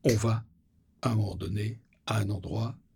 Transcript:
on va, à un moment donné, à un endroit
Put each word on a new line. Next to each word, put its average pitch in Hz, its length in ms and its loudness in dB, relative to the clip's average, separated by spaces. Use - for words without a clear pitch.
on 120 140 6
va, 113 280 2
à 123 100 2
un - 20 2
moment 101 220 0
donné, 104 420 -4
à 113 120 2
un 101 120 0
endroit 110 460 -4